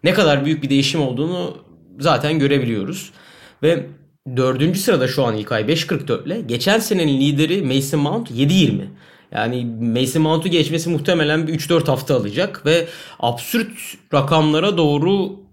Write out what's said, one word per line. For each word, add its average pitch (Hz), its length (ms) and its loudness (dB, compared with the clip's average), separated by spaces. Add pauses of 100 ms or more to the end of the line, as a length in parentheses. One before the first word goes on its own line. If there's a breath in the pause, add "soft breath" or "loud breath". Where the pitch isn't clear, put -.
Ne 180 100 4
kadar 147 300 4
büyük 151 180 0
bir 135 80 -4
değişim 139 320 2
olduğunu 160 540 -4 (420)
zaten 147 400 0
görebiliyoruz. 123 720 -2 (520 loud breath)
Ve 165 240 0 (500)
dördüncü 131 440 0
sırada 135 280 2
şu 135 160 0
an 113 120 0
İlkay 107 320 -2
beş 160 180 0
kırk - 220 -4
dört 117 180 -2
ile. 196 140 -6
Geçen 147 380 0
senenin 160 420 0
lideri 151 420 2
Mason 139 380 0
Mount 175 300 -2
yedi 139 240 2
yirmi. 107 360 2 (420 loud breath)
Yani 120 320 -2 (160)
Mason 127 420 0
Mount'u 160 260 2
geçmesi 165 420 0
muhtemelen 160 560 0
bir 160 60 -4
üç 160 180 -4
dört 165 180 4
hafta 135 280 0
alacak 117 500 -4
ve 165 200 2 (320 loud breath)
absürt 156 540 -2 (420)
rakamlara 156 640 2
doğru 170 640 0 (120)